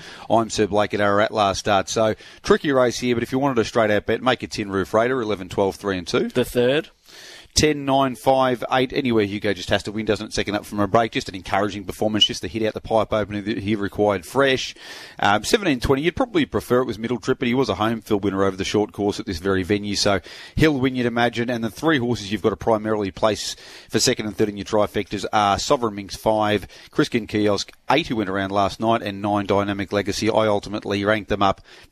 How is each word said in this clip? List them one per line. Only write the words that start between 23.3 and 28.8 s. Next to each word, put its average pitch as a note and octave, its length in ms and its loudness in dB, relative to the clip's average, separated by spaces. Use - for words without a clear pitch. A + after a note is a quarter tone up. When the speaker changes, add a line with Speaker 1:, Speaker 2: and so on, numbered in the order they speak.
Speaker 1:
for A#2 100 0
second A#2 280 0
and G2 100 -8
third G#2+ 120 2
in G2+ 60 -6
your G2 100 -8
trifectas G#2 680 -2
are G2+ 240 4
Sovereign A#2 380 0
Minx G2+ 200 -10
five, G#2+ 520 0
Criskin A#2+ 360 0
Kiosk G#2 440 0
eight, D3+ 180 2
who C3 80 -4
went G2+ 140 -2
around F#2+ 220 -2
last G2 280 0